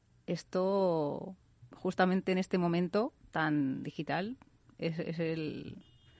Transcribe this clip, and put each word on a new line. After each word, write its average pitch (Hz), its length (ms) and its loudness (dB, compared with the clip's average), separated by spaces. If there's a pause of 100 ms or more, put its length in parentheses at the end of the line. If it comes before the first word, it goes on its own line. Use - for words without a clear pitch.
(260)
Esto, 180 1080 0 (400)
justamente 185 560 2
en 185 60 4
este 185 200 0
momento 180 560 2 (180)
tan 147 520 0
digital, 175 540 -4 (400)
es, 165 220 -4
es 165 200 -4
el, 160 640 -4 (360)